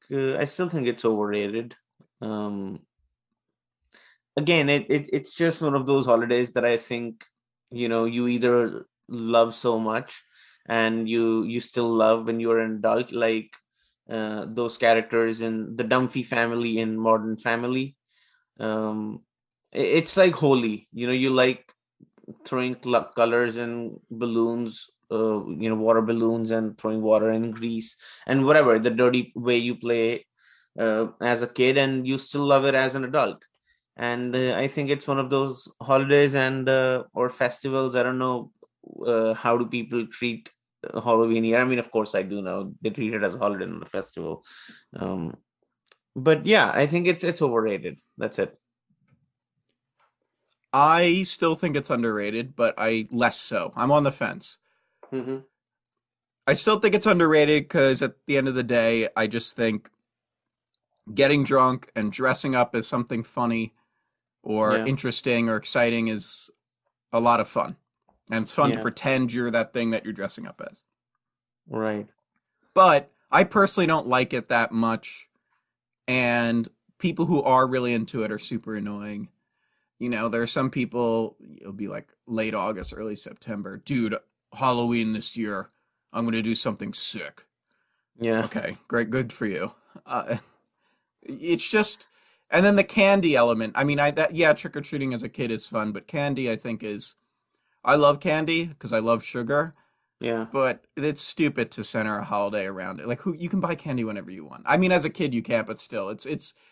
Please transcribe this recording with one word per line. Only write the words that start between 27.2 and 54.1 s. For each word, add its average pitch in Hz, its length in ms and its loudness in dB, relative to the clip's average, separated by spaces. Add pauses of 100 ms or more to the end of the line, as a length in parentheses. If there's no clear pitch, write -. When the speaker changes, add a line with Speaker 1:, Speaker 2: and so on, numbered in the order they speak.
Speaker 1:
and 113 240 -2
grease 113 420 -6 (300)
and 135 200 2
whatever, 135 320 6
the 117 120 2
dirty 123 440 2
way 120 240 2
you 120 160 0
play, 117 520 -2 (520)
uh, 110 300 0 (120)
as 120 220 0
a 120 40 -4
kid, 127 300 2
and 135 300 0
you 131 120 -2
still 143 260 -4
love 139 200 6
it 139 100 2
as 131 200 2
an 135 100 -4
adult. 127 400 -2 (520)
And, 120 380 -4
uh, 127 200 0
I 135 140 0
think 139 220 -2
it's 139 180 -4
one 139 100 0
of 131 100 -2
those 135 420 -2 (120)
holidays 139 520 4
and, 131 340 0
uh, 127 440 2
or 123 160 0
festivals, 131 680 -2
I 123 60 2
don't 127 160 -2
know, 127 340 -4 (540)
uh, 113 280 2
how 120 240 2
do 120 80 -2
people 117 400 -4
treat 113 440 -8 (420)
Halloween 113 500 2
here. 113 160 4
I 127 60 4
mean, 127 160 0
of 113 100 -8
course 110 240 -2
I 95 80 0
do 98 180 -6
know. 98 400 -8
They 110 100 -2
treat 113 240 -6
it 104 100 -4
as 92 100 -2
a - 40 -10
holiday, 101 280 -2
not 85 160 -10
a 85 40 -18
festival. 85 580 -10 (500)
Um, 92 420 -6 (800)
but 151 320 2
yeah, 185 260 6
I 143 140 4
think 170 200 0
it's, 175 180 0
it's 175 180 -2
overrated. 110 560 0 (180)
That's - 220 -6
it. 98 180 -2 (2250)
Speaker 2:
I 170 520 6
still 165 300 0
think 156 220 -2
it's 139 140 -4
underrated, 117 640 -2
but 117 240 2
I, 113 320 0
less 117 300 0
so. 95 340 -4
I'm 127 160 0
on 147 140 4
the 139 80 0